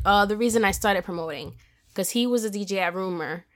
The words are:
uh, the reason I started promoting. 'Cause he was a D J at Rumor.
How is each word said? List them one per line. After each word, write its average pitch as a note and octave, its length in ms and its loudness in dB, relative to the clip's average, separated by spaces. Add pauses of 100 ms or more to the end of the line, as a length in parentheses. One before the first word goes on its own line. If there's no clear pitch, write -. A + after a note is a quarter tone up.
uh, G3+ 200 6
the G#3 120 -2
reason A3+ 280 2
I F#3+ 60 4
started F#3+ 320 0
promoting. D#3 520 -8 (400)
'Cause F#3+ 160 -2
he A#3+ 160 2
was A#3+ 160 2
a A3 60 -2
D G#3 160 -6
J F#3+ 140 -4
at F3 160 0
Rumor. F3 500 -6 (100)